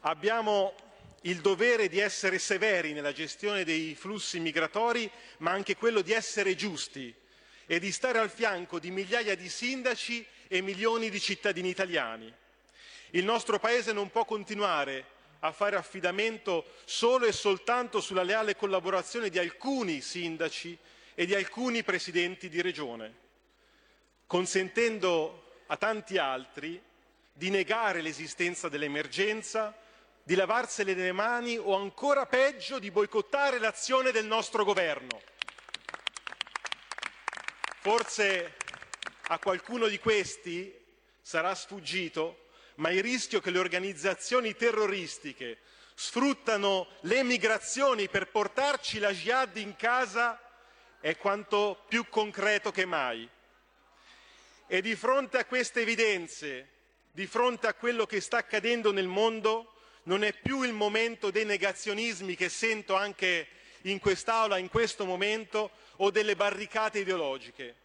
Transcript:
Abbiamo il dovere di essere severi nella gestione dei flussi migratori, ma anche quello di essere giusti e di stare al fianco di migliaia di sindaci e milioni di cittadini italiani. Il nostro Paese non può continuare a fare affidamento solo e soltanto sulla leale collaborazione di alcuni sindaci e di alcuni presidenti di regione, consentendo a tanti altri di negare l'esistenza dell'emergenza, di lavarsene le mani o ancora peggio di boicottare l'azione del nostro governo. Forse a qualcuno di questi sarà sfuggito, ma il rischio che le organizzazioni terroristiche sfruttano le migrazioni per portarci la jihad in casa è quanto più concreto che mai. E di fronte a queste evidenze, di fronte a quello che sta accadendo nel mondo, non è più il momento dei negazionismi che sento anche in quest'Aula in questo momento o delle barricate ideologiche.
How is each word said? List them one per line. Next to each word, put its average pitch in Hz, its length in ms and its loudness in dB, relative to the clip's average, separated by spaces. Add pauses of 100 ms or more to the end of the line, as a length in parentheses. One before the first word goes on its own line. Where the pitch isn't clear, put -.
Abbiamo 202 720 2 (480)
il 175 180 -2
dovere 202 480 4
di 165 100 0
essere 190 400 2
severi 180 540 2
nella 147 200 -2
gestione 185 520 -4
dei 160 320 -2
flussi 190 420 -6
migratori, 190 720 0 (280)
ma 160 120 -2
anche 196 260 -2
quello 226 240 2
di 175 120 0
essere 202 420 0
giusti 135 580 -6 (540)
e 165 140 0
di 190 100 -4
stare 240 280 0
al 214 120 2
fianco 180 480 -2
di 175 140 -8
migliaia 202 420 0
di 180 140 -10
sindaci 240 760 -4 (220)
e 185 140 0
milioni 220 500 0
di 196 100 -4
cittadini 185 480 -2
italiani. 139 640 -4 (760)
Il 180 140 0
nostro 220 340 0
Paese 226 340 0
non 202 180 -2
può 226 140 2
continuare 180 920 -2 (260)
a 160 100 0
fare 202 260 0
affidamento 190 960 -2 (120)
solo 240 420 4
e 208 60 6
soltanto 233 680 0
sulla 185 220 0
leale 208 320 2
collaborazione 190 720 -2
di 175 100 -2
alcuni 180 640 -2
sindaci 165 760 -6 (360)
e 175 120 -2
di 190 80 2
alcuni 233 480 -2
presidenti 180 640 -2
di 165 120 -4
regione, 123 540 -4 (1120)
consentendo 185 1300 0 (120)
a 156 100 -2
tanti 208 420 -2
altri 143 600 -4 (520)
di 170 180 -4
negare 196 500 2
l'esistenza 175 680 -4
dell'emergenza, 170 1040 -2 (480)
di 175 120 2
lavarsene 196 600 2
le 180 180 0
mani 233 440 0
o 202 200 0
ancora 254 500 0
peggio 262 540 2
di 202 100 -8
boicottare 226 720 2
l'azione 262 500 2
del 220 160 0
nostro 214 380 0
governo. 147 580 0 (2500)
Forse 196 760 2 (720)
a 165 100 2
qualcuno 220 480 0
di 202 140 2
questi 190 760 0 (460)
sarà 175 320 -2
sfuggito, 165 960 -6 (280)
ma 160 140 0
il 190 120 2
rischio 226 380 -2
che 185 100 -4
le 180 100 2
organizzazioni 185 960 0
terroristiche 190 1040 -2 (360)
sfruttano 208 920 2 (140)
le 226 200 4
migrazioni 226 880 2
per 196 200 0
portarci 254 720 0
la 202 140 2
jihad 208 440 0
in 208 200 -8
casa 233 640 0 (600)
è 160 160 0
quanto 208 720 0
più 226 200 0
concreto 208 640 0
che 185 120 0
mai. 127 420 -2 (1400)
E 185 140 2
di 214 160 -2
fronte 262 420 0
a 240 60 0
queste 247 380 -2
evidenze, 180 840 -2 (440)
di 185 160 -6
fronte 233 400 2
a 202 60 0
quello 233 320 0
che 208 140 -2
sta 233 180 0
accadendo 220 520 2
nel 196 160 0
mondo, 220 640 0 (360)
non 190 160 2
è 208 100 2
più 269 300 -2
il 247 100 0
momento 214 580 0
dei 214 140 2
negazionismi 202 920 -2
che 180 120 0
sento 214 460 -2
anche 190 540 0 (340)
in 190 160 -2
quest'Aula 208 600 2
in 185 100 -4
questo 220 360 0
momento 208 640 -2 (260)
o 196 140 4
delle 208 260 4
barricate 208 640 0
ideologiche. 135 720 -4 (100)